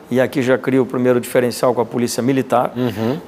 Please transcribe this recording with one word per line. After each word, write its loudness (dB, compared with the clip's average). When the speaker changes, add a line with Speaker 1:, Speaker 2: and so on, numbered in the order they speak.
Speaker 1:
e 2
aqui 0
já 4
cria 0
o 2
primeiro 0
diferencial 0
com 0
a -2
polícia -2
militar, 0
Speaker 2:
Uhum. -2